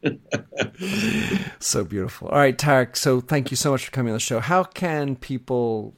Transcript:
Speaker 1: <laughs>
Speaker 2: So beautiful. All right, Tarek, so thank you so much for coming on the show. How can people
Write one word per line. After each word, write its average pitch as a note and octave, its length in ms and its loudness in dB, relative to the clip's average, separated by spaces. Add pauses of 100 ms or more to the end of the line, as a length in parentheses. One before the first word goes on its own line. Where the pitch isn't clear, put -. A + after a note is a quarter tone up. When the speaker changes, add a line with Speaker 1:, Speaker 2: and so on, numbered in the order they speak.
Speaker 1:
<laughs> G3 1600 -4
Speaker 2:
So - 240 -2
beautiful. F#2 460 -6
All C#3 80 2
right, C3+ 200 6
Tarek, C3+ 380 4
so B2+ 260 2
thank C#3 300 0
you B2+ 60 -2
so D3 140 2
much C3 140 0
for - 60 -14
coming A#2+ 200 0
on G#2+ 40 0
the G#2+ 40 -2
show. A2+ 200 -2
How F3 240 2
can D3 540 -2
people A#2+ 800 -2